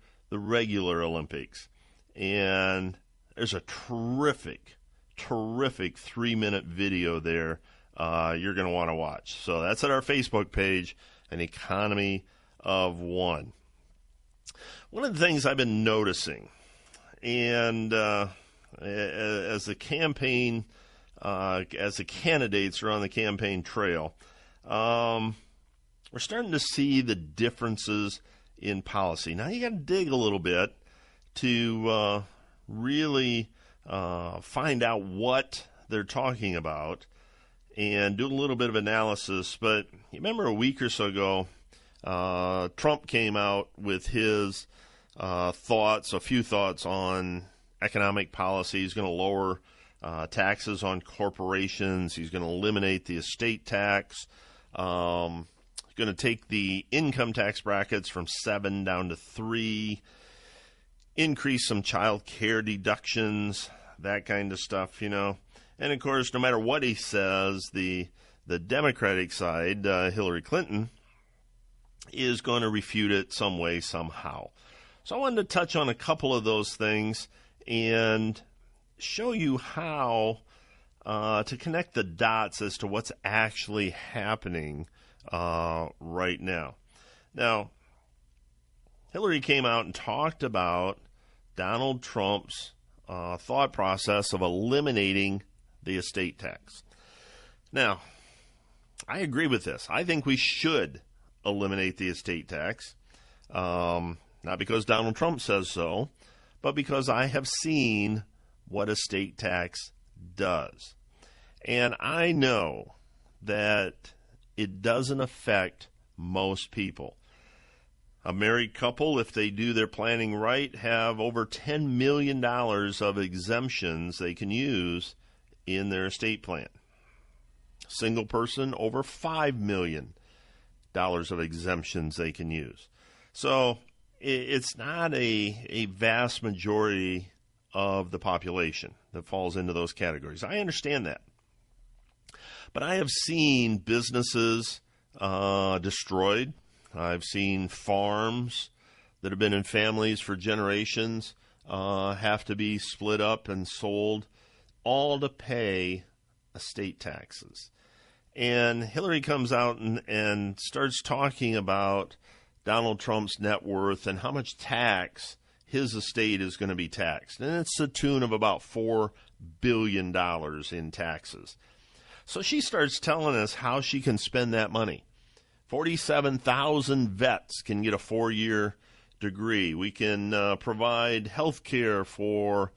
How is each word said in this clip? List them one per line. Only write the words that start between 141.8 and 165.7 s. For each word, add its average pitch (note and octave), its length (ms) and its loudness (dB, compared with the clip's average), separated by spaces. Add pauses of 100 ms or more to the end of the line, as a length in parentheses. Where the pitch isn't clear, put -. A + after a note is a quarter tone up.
But - 120 -4
I F3 120 0
have D#3+ 140 0
seen C3+ 680 4
businesses, A#2 1040 2 (400)
uh, G2 580 2
destroyed. G2 760 0 (420)
I've E2+ 300 -2
seen G2 420 0
farms G#2+ 1040 -2 (500)
that F#2+ 120 -4
have G2 80 -4
been G#2 120 6
in G2 120 2
families A2 560 2
for G2+ 160 -4
generations, G#2+ 960 0 (340)
uh, G2 460 -2
have G#2+ 300 0
to G#2+ 100 -4
be G#2 240 -2
split G#2 420 -2
up A2 280 2
and F#2+ 180 -4
sold, G#2 600 -2 (560)
all C#3 340 2
to C#3 100 -2
pay F#2+ 760 -2 (500)
estate - 460 -8
taxes. - 720 -14 (640)
And A#2+ 480 4
Hillary D#3 360 0
comes C3+ 320 0
out A#2+ 260 2
and, A2 280 -2
and G#2 540 0
starts C3+ 420 -2
talking C3 540 0
about G2 580 2 (500)
Donald A2 360 2
Trump's G#2+ 400 -2
net G#2 240 0
worth G2 420 0
and F#2+ 140 -4
how B2+ 100 -4
much C#3 260 -6
tax A#2 800 0 (300)
his C3 260 0